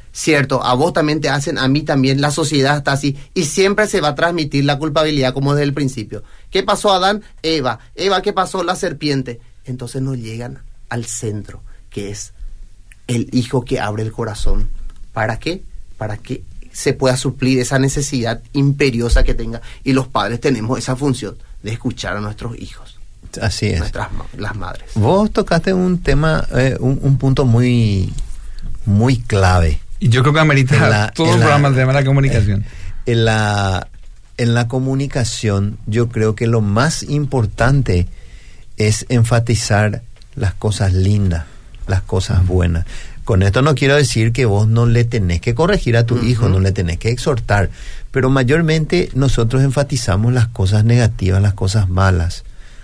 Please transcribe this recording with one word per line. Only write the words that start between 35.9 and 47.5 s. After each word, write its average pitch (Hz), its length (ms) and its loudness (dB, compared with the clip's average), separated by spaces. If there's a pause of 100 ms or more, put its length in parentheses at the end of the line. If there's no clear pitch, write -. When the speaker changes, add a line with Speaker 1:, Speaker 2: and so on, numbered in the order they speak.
Speaker 2:
creo 110 260 0
que 117 140 -2
lo 117 120 2
más 110 440 0
importante 123 1040 0 (680)
es 107 320 0
enfatizar 117 920 2 (320)
las 95 200 -2
cosas 101 380 0
lindas, 92 520 2 (420)
las 92 160 0
cosas 98 440 0
buenas. 87 400 0 (380)
Con 92 200 2
esto 101 180 2
no 151 140 4
quiero 139 200 4
decir 117 360 2
que 127 120 2
vos 104 220 2
no 117 200 4
le 117 180 4
tenés 95 360 0
que 117 140 -2
corregir 160 420 2
a 117 80 4
tu 117 120 0
Speaker 1:
Ujú. 117 100 0
Speaker 2:
hijo, 110 220 2
no 92 100 2
le 95 140 2
tenés 87 260 -2
que 113 120 -2
exhortar, 113 600 0 (400)